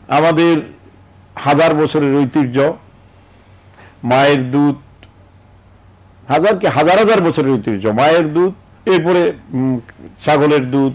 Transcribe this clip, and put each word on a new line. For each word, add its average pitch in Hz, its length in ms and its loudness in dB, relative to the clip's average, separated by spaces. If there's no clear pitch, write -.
আমাদের 160 480 2
হাজার 156 400 2
বছরের 147 420 0
ঐতিহ্য, 139 600 0
মায়ের 131 460 2
দুধ, 143 260 0
হাজার 185 300 0
কি 190 80 -4
হাজার 156 320 2
হাজার 214 220 2
বছরের 143 340 0
ঐতিহ্য, 107 340 -4
মায়ের 151 460 0
দুধ, 185 200 0
এরপরে, 175 440 0
উম, 131 280 -4
ছাগলের 147 500 0
দুধ, 135 240 0